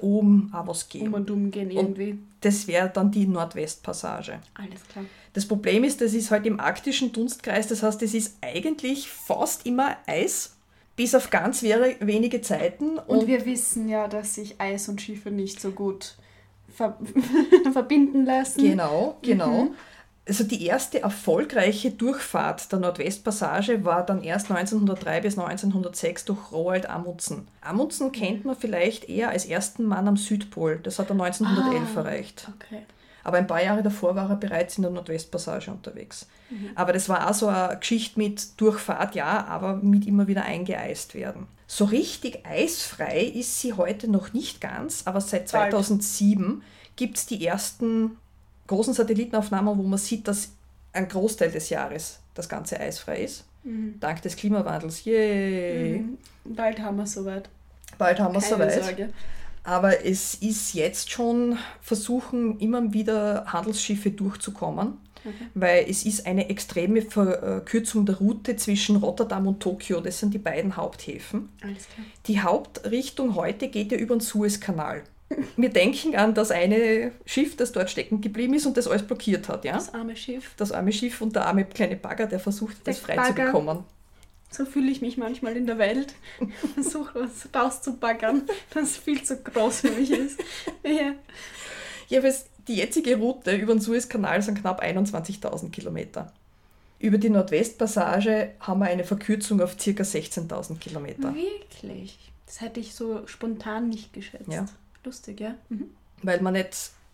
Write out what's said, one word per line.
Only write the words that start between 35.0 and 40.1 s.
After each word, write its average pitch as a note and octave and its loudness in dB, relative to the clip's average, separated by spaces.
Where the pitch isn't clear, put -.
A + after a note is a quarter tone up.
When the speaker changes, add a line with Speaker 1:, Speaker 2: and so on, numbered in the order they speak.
Speaker 1:
unterwegs. - -14
Speaker 2:
Mhm. G3+ -10
Speaker 1:
Aber F3+ 0
das F#3+ 0
war F3 0
auch G#3+ 2
so G#3 2
eine F#3 0
Geschichte A3+ -2
mit G#3 -4
Durchfahrt, G#3 2
ja, E3+ 0
aber F#3+ -4
mit G3+ 6
immer G3+ 4